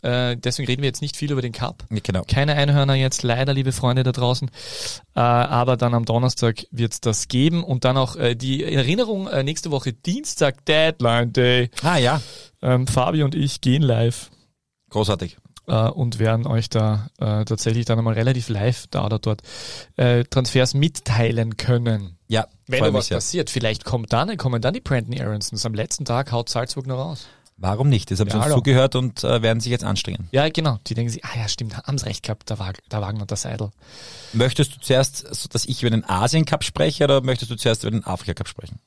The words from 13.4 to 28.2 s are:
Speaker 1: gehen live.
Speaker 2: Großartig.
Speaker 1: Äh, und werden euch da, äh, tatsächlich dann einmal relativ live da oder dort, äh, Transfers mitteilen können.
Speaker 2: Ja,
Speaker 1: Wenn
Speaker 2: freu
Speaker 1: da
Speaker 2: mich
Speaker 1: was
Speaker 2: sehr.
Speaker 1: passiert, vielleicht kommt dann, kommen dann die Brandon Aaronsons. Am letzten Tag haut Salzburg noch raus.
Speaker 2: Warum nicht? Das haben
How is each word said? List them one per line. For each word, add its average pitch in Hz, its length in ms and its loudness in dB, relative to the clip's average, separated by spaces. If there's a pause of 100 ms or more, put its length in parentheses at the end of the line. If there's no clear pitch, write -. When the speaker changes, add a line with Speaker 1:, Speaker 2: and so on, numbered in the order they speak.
Speaker 1:
gehen 131 220 4
live. 117 480 2 (640)
Speaker 2:
Großartig. 98 460 -2 (280)
Speaker 1:
Äh, - 80 -2 (160)
und 113 300 -4
werden 113 260 2
euch 117 240 0
da, 107 380 0 (100)
äh, 107 280 0
tatsächlich 113 400 0
dann 113 120 0
einmal 113 160 0
relativ 120 360 0
live 110 420 0
da 92 120 -2
oder 107 140 -2
dort, 107 240 -2 (540)
äh, 120 300 4
Transfers 127 500 2
mitteilen 117 840 0
können. 113 680 -2
Speaker 2:
Ja, 110 180 0 (220)
Speaker 1:
Wenn - 120 0
Speaker 2:
freu 110 60 4
Speaker 1:
da 92 60 4
Speaker 2:
mich 104 80 2
Speaker 1:
was 101 80 -2
Speaker 2:
sehr. 90 100 0
Speaker 1:
passiert, 160 320 -2
vielleicht 113 340 -2
kommt 117 300 -4
dann, 170 240 0
kommen 120 240 0
dann 135 140 0
die 254 40 -6
Brandon 123 400 -2
Aaronsons. 107 460 -4
Am 113 80 -4
letzten 110 320 -4
Tag 127 260 -2
haut 117 180 -2
Salzburg 127 360 -4
noch 131 140 -6
raus. 147 260 -8 (340)
Speaker 2:
Warum 104 300 2
nicht? 123 220 4
Das 92 80 -2
haben 101 100 2